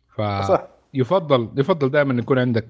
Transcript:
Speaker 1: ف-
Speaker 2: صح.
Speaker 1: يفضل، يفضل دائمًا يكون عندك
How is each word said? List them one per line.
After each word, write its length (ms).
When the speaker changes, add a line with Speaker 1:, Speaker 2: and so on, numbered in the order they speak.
Speaker 1:
ف- 60
Speaker 2:
صح. 460
Speaker 1:
يفضل، 640
يفضل 340
دائمًا 240
يكون 240
عندك 320